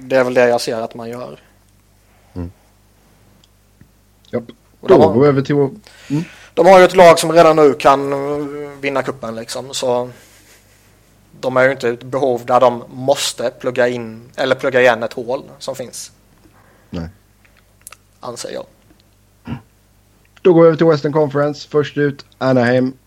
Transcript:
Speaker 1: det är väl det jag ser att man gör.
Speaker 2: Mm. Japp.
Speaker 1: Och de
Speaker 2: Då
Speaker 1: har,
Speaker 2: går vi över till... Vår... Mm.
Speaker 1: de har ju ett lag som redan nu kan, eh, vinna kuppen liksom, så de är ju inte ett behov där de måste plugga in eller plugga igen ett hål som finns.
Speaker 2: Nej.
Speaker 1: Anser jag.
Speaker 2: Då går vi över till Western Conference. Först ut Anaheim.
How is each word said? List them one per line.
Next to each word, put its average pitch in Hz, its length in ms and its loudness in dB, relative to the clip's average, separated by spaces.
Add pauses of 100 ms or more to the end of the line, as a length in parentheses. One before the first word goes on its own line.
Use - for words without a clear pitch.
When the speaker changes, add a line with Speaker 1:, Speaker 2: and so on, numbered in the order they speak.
Speaker 1:
det 131 160 -2
är 131 80 4
väl 127 100 -4
det 123 140 4
jag 120 120 0
ser 117 200 -8
att 117 140 -10
man 117 140 -16
gör. 123 320 -16 (960)
Speaker 2:
Mm. 90 160 -12 (1800)
Japp. 117 140 -8 (360)
Speaker 1:
Och - 80 -6
de 190 120 6
Speaker 2:
Då - 60 6
Speaker 1:
har, - 80 0
Speaker 2:
går 123 80 2
vi 147 60 4
över 135 140 0
till... 147 120 -4
Vår... 139 160 0 (400)
Mm. 151 140 -4 (300)
Speaker 1:
de 170 120 4
har 190 120 10
ju 180 60 8
ett 175 120 2
lag 165 220 8
som 160 140 -4
redan 160 240 6
nu 147 180 4
kan, 139 380 0
eh, 143 340 -6 (340)
vinna 139 220 -4
kuppen 127 320 -10
liksom, 123 400 -14
så 123 360 -4 (1300)
de 123 160 -6
är 127 80 4
ju 135 80 2
inte 127 160 -6
ett 120 140 -8
behov 127 440 -6
där 123 140 2
de 120 300 0
måste 131 600 -4 (100)
plugga 123 280 -2
in 117 340 -10 (140)
eller 131 180 -2
plugga 127 260 -2
igen 120 220 2
ett 110 100 -8
hål 127 300 -8 (160)
som 131 180 -12
finns. - 360 -16 (800)
Speaker 2:
Nej. 85 180 -10 (1120)
Speaker 1:
Anser 117 320 -14
jag. 64 120 -12 (1800)
Speaker 2:
Då 185 100 4
går 165 100 4
vi 165 40 8
över 160 100 4
till 165 100 0
Western 151 260 0
Conference. 143 580 -4
Först 147 280 -4
ut 143 260 -4 (140)
Anaheim. 127 540 0 (140)